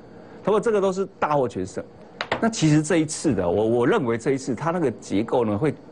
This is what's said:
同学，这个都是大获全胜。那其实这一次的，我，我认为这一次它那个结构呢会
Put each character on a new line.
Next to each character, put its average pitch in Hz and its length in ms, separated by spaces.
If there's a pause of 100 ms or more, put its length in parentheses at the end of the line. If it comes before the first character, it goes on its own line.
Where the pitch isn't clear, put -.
(460)
同 190 80
学， 208 80
这 233 100
个 208 80
都 190 140
是 190 120 (140)
大 151 160
获 131 120
全 92 180
胜。 - 180 (560)
那 226 80
其 165 220
实 151 120
这 170 160
一 160 80
次 143 280
的， 92 160
我， 101 160
我 120 220
认 185 180
为 117 120
这 139 140
一 139 60
次 - 180
它 156 160
那 180 80
个 143 120
结 101 320
构 123 200
呢 104 140
会 143 160 (180)